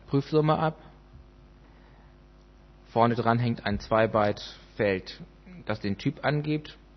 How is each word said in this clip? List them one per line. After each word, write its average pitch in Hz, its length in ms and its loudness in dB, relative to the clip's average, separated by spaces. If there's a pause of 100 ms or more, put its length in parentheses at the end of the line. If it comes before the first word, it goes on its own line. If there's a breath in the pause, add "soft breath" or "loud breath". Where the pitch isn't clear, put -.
Prüfsumme 151 520 2
ab. 160 200 -2 (2000 soft breath)
Vorne 117 280 4
dran 117 220 2
hängt 120 280 -2
ein 101 140 -2
zwei 113 260 4
Byte 104 360 0 (340)
Feld, 98 440 -2 (460)
das 107 140 -6
den 101 180 -4
Typ - 260 -4
angibt. 151 540 -2 (180)